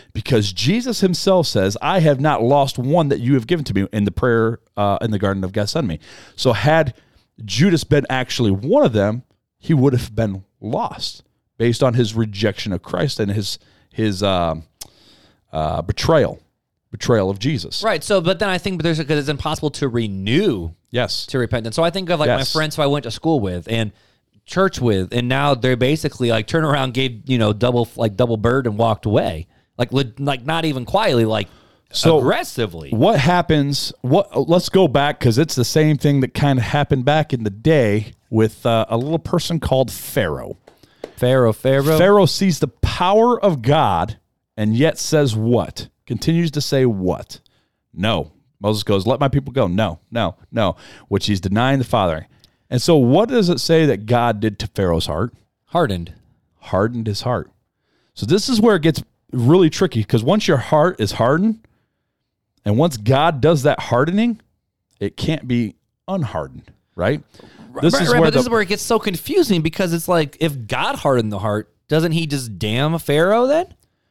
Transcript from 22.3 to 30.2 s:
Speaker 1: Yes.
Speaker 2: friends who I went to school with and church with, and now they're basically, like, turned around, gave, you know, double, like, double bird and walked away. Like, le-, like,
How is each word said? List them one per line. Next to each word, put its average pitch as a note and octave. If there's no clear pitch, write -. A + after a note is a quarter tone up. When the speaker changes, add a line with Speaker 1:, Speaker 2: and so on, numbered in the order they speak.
Speaker 1:
Yes. C3+
Speaker 2:
friends D#3
who D#3
I C#3+
went C#3+
to A2+
school D#3+
with F2+
and A2+
church -
with, G2
and B2
now C#3
they're B2
basically, B2+
like, A2
turned D#3+
around, C#3
gave, B2
you B2+
know, G#2+
double, A#2+
like, A2
double A#2
bird A#2+
and G#2
walked A2+
away. G2+
Like, B2
le-, B2+
like, C#3